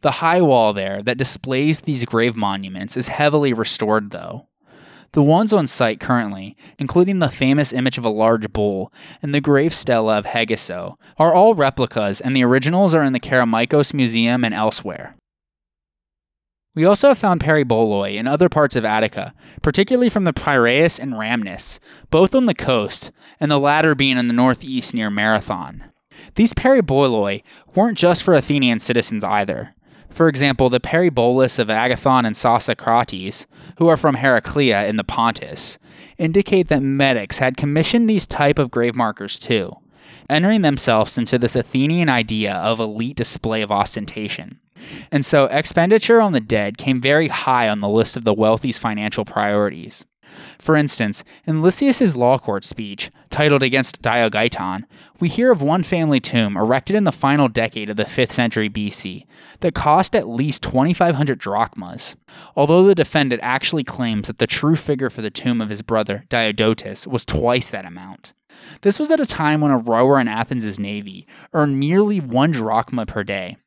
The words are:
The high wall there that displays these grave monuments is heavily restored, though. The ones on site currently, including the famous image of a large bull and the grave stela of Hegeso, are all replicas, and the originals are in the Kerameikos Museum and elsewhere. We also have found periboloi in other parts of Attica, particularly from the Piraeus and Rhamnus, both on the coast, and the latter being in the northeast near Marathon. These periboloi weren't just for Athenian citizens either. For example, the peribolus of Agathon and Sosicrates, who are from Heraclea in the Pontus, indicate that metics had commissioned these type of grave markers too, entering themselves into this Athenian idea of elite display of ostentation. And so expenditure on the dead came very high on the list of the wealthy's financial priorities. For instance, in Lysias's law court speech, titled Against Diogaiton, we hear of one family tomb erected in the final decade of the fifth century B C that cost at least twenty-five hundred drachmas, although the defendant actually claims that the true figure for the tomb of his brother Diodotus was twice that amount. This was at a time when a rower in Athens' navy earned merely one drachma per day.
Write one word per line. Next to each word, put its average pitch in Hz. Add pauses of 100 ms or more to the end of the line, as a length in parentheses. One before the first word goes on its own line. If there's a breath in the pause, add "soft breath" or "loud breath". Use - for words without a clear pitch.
The 143
high 165
wall 123
there 98
that 123
displays 135
these 135
grave 117
monuments 98
is 123
heavily 147
restored, 107
though. 85 (640 loud breath)
The 151
ones 180
on 170
site 113
currently, 101 (220 loud breath)
including 180
the 151
famous 135
image 127
of 117
a 113
large 110
bull 101 (300 loud breath)
and 143
the 143
grave 147
stela 110
of 104
Hegeso, 107 (240 soft breath)
are 165
all 196
replicas, 127
and 131
the 131
originals 156
are 156
in 135
the 123
Kerameikos 120
Museum 120
and 107
elsewhere. 107 (1600)
We 160
also 202
have 254
found 180
periboloi 113
in 110
other 151
parts 147
of 113
Attica, 110 (260 loud breath)
particularly 226
from 202
the 160
Piraeus 139
and 135
Rhamnus, 110 (320 loud breath)
both 180
on 254
the 196
coast, - (280 soft breath)
and 147
the 143
latter 151
being 135
in 120
the 120
northeast 123
near 110
Marathon. 104 (420 loud breath)
These 220
periboloi 135 (320 loud breath)
weren't 208
just 175
for 185
Athenian 131
citizens 113
either. 101 (340 soft breath)
For -
example, 135
the 123
peribolus 131
of 110
Agathon 123
and 110
Sosicrates, 117 (320 loud breath)
who 165
are 160
from 139
Heraclea 120
in 107
the 107
Pontus, - (400 loud breath)
indicate 175
that 139
metics 135
had 131
commissioned 160
these 214
type 143
of 131
grave 120
markers 110
too, 98 (540 loud breath)
entering 190
themselves 127
into 120
this 139
Athenian 147
idea 110
of 107
elite 113
display 110
of 104
ostentation. 101 (520 loud breath)
And 143
so 143
expenditure 196
on 202
the 131
dead 107
came 131
very 143
high 123
on 104
the 101
list 110
of 120
the 107
wealthy's 110
financial 107
priorities. 104 (520 loud breath)
For -
instance, 131 (220 loud breath)
in 156
Lysias's 196
law 123
court 98
speech, - (180 soft breath)
titled 143
Against 131
Diogaiton, 110 (340 soft breath)
we 175
hear 247
of 175
one 160
family 160
tomb 107
erected 110
in 214
the 170
final 139
decade 110
of 104
the 107
fifth -
century 113
B 104
C - (320 loud breath)
that 170
cost 165
at 185
least 131
twenty-five 165
hundred 139
drachmas, 101 (400 loud breath)
although 156
the 196
defendant 139
actually 131
claims 113
that -
the 113
true 156
figure 135
for 117
the 107
tomb 120
of 107
his 104
brother 107
Diodotus 110
was 127
twice 123
that 98
amount. 92 (480 loud breath)
This -
was 302
at 320
a 269
time 151
when 147
a 131
rower 120
in 120
Athens' 110
navy 101 (240 loud breath)
earned 147
merely 190
one 135
drachma 113
per 104
day. 98